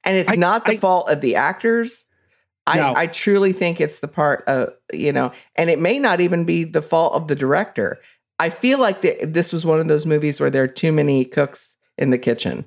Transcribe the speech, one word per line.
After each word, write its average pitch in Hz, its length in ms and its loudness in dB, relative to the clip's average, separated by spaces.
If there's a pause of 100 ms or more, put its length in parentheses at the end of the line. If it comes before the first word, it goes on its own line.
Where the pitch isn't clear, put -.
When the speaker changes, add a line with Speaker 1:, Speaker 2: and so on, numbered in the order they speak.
Speaker 1:
And 190 120 2
it's 185 160 0
Speaker 2:
I, 226 40 0
Speaker 1:
not 185 280 2
the 214 80 2
Speaker 2:
I 220 40 0
Speaker 1:
fault 185 340 2
of 147 100 0
the 123 160 0
actors. 226 680 -2 (640)
I, 160 120 2
Speaker 2:
No. 135 180 0
Speaker 1:
I 165 120 2
truly 196 440 2
think 175 280 -2
it's 147 180 -2
the 143 100 -8
part 147 380 0
of, 131 260 0 (200)
you 139 200 -2
know, 131 200 -2 (240)
and 170 120 2
it 156 100 2
may 190 200 0
not 202 220 2
even 175 240 2
be 170 200 0
the 160 180 -2
fault 165 320 0
of 156 140 -4
the 147 80 0
director. 139 640 -2 (380)
I 165 100 0
feel 254 300 0
like 202 240 0
the, 175 220 0
this 165 280 -2
was 165 140 -6
one 160 140 2
of 160 80 -2
those 151 180 2
movies 151 340 0
where 139 100 2
there 135 140 0
are 131 40 0
too 160 240 0
many 143 320 2
cooks - 520 -4 (220)
in 135 120 0
the 123 80 2
kitchen. - 480 -4